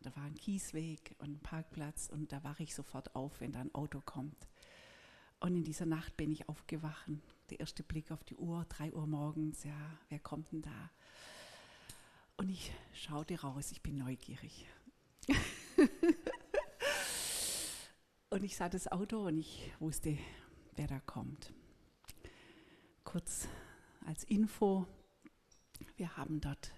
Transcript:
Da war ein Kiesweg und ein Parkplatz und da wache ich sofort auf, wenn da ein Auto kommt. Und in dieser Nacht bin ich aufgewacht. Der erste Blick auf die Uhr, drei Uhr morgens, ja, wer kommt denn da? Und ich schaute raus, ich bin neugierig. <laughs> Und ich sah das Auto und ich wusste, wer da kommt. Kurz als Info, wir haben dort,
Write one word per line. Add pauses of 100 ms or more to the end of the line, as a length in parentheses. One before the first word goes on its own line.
Da
war
ein
Kiesweg
und
ein
Parkplatz
und
da
wache
ich
sofort
auf,
wenn
da
ein
Auto
kommt. (920)
Und
in
dieser
Nacht
bin
ich
aufgewacht. (380)
Der
erste
Blick
auf
die
Uhr,
drei
Uhr
morgens,
ja, (100)
wer
kommt
denn
da? (1500)
Und
ich (220)
schaute
raus,
ich
bin
neugierig. (600)
<laughs> (3000)
Und
ich
sah
das
Auto
und
ich
wusste, (580)
wer
da
kommt. (1500)
Kurz (580)
als
Info, (1120)
wir
haben
dort,